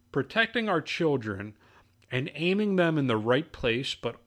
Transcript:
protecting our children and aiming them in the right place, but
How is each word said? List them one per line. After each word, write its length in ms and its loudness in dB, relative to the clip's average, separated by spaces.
protecting 600 0
our 100 2
children 720 -2
and 240 -2
aiming 420 0
them 200 4
in 120 2
the 100 2
right 340 2
place, 420 -2
but 220 -8